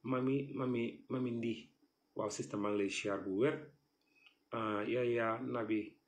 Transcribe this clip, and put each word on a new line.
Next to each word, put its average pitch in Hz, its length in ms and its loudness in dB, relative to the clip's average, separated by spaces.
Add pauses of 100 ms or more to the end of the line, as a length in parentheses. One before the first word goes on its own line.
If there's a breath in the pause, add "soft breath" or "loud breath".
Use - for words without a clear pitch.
Mami, 135 520 2
mami, 123 540 -2
mami 127 220 -2
Ndi, 117 400 -4 (440)
waaw, 107 160 -2
sister, - 280 -4
maa 104 140 0
ngi 104 60 2
lay 98 120 2
ziar 98 340 -2
bu 95 160 0
wér. 147 160 4 (960 soft breath)
Ah, 107 320 0
Yaya 117 560 2
Nabi 110 560 -2 (120)